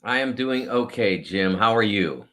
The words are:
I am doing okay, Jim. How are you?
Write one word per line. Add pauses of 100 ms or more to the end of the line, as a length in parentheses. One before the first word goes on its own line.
I
am
doing
okay,
Jim.
How
are
you?